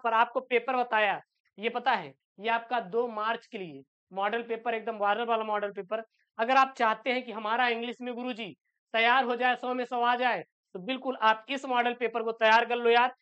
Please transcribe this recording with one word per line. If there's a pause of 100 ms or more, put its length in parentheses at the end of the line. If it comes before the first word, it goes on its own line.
पर
आपको
पेपर
बताया, (380)
ये
पता
है, (280)
ये
आपका
दो
मार्च
के
लिए (300)
मॉडल
पेपर,
एकदम
वायरल
वाला
मॉडल
पेपर। (360)
अगर
आप
चाहते
हैं
कि
हमारा
इंग्लिश
में
गुरुजी (460)
तैयार
हो
जाए,
सौ
में
सौ
आ
जाए, (320)
तो
बिल्कुल
आप
इस
मॉडल
पेपर
को
तैयार
कर
लो
यार।